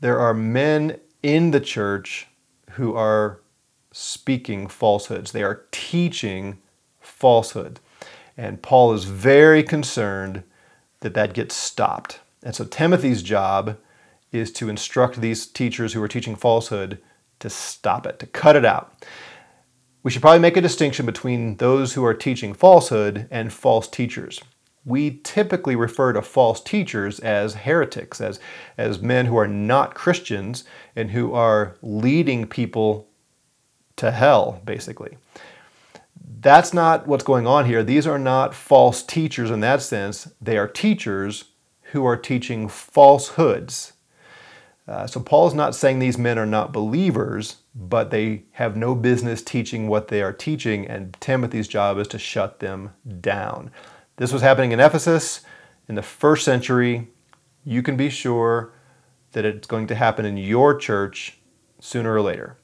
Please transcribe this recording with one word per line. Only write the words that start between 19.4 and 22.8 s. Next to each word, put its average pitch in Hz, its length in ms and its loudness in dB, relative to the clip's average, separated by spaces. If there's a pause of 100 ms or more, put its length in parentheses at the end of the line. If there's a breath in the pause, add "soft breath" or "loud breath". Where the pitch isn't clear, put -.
We 131 80 -2
should 123 120 -6
probably 165 180 10
make 170 160 6
a 185 60 2
distinction 147 440 -2
between 117 500 -6
those 127 380 0
who 131 100 -2
are 113 100 2
teaching 113 400 -6
falsehood 113 760 6